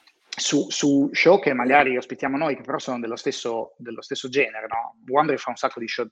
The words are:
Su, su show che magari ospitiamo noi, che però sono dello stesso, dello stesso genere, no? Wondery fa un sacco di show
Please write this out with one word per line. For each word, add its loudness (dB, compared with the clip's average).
Su, -2
su 4
show 6
che 0
magari 4
ospitiamo -4
noi, -2
che -10
però -6
sono -6
dello -6
stesso, -6
dello -14
stesso -8
genere, -2
no? -6
Wondery 2
fa -8
un -6
sacco -4
di -6
show -6